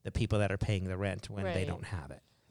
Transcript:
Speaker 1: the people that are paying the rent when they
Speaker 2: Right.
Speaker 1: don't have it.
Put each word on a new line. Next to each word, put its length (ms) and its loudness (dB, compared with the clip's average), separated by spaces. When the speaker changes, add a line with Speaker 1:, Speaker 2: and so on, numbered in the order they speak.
Speaker 1:
the 80 -6
people 300 4
that 120 4
are 60 0
paying 260 2
the 140 0
rent 320 -2
when 140 -4
they 160 0
Speaker 2:
Right. 60 0
Speaker 1:
don't 200 -4
have 240 -6
it. 120 -14